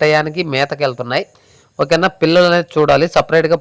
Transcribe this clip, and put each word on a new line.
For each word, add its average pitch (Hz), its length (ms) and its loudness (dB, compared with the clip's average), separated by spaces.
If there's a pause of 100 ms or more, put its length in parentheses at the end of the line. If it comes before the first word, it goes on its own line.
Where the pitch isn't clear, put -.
టయానికి 151 380 0 (120)
మేతకి 143 320 -4
వెళ్తున్నాయి. 123 400 -6 (540)
ఓకేనా? 165 300 0 (120)
పిల్లలు 170 280 4
అనేది 170 260 0
చూడాలి, 147 300 2 (100)
సపరేట్గా 160 460 2